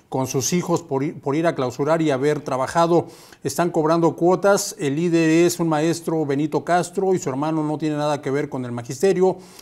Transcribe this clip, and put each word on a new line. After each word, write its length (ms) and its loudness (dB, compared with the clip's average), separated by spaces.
con 200 -2
sus 240 -2
hijos 300 0
por 200 -4
ir, 180 -6
por 140 -4
ir 140 0
a 60 0
clausurar 480 0
y 80 2
haber 300 0
trabajado. 640 2
Están 260 -2
cobrando 460 2
cuotas. 640 2
El 160 -2
líder 500 4
es 140 0
un 80 0
maestro, 580 0
Benito 380 -2
Castro, 500 0
y 60 0
su 80 -6
hermano 340 -2
no 160 -4
tiene 180 -2
nada 260 -2
que 100 -4
ver 160 -2
con 160 -8
el 80 -8
magisterio. 640 0